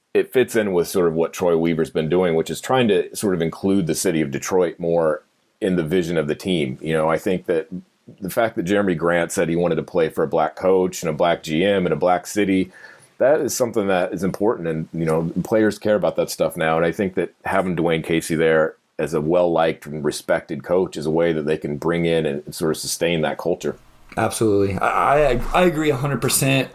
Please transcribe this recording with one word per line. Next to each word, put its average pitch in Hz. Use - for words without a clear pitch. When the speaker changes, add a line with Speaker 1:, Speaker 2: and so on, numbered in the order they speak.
Speaker 1:
it 98
fits 120
in 104
with 85
sort 87
of 80
what 80
Troy 87
Weaver's 82
been 78
doing, 87
which 80
is 78
trying 127
to 90
sort 98
of 82
include 95
the 78
city 82
of 71
Detroit 85
more 82
in 92
the 87
vision 85
of 78
the 76
team. 71
You 78
know, 78
I 80
think 92
that 80
the 95
fact 113
that 101
Jeremy 98
Grant 85
said 87
he 82
wanted 85
to 78
play 80
for 87
a 78
black 78
coach 92
and 87
a 78
black 85
G 80
M 98
and 80
a -
black 87
city, 95
that 143
is 123
something 110
that 92
is 87
important. 92
And, 80
you 82
know, 82
players 110
care 107
about 87
that 85
stuff 80
now. 80
And 82
I 85
think 95
that 87
having 92
Dwayne 82
Casey 82
there 80
as 78
a 78
well-liked 82
and 73
respected 78
coach 87
is 73
a 78
way 82
that 76
they 78
can 73
bring 85
in 82
and 73
sort 80
of 76
sustain 85
that 73
culture. 82
Speaker 2:
Absolutely. 101
I, 123
I, 123
I 180
agree 156
a 135
hundred 135
percent. 135